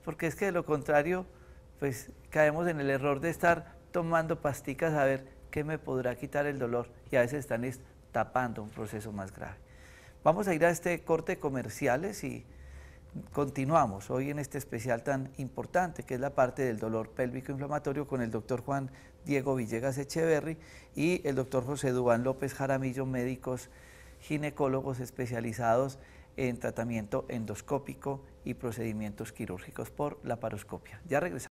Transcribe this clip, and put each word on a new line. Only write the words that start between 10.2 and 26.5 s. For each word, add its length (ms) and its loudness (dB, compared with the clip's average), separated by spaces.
Vamos 240 4
a 60 4
ir 120 6
a 40 10
este 340 0
corte 300 2
de 60 -4
comerciales 840 0
y 220 -8
continuamos 760 2
hoy 200 0
en 100 -4
este 180 -6
especial 460 -2
tan 340 -2
importante 680 -2
que 100 -6
es 80 -2
la 140 -2
parte 280 4
del 160 2
dolor 300 -2
pélvico 420 -4
inflamatorio 560 -2
con 140 -2
el 100 0
doctor 320 -2
Juan 280 -2
Diego 300 2
Villegas 420 0
Echeverry 600 2
y 320 2
el 80 2
doctor 300 0
José 260 0
Duván 320 6
López 300 0
Jaramillo, 520 0
médicos 640 -4
ginecólogos 800 0
especializados 1000 0
en 220 0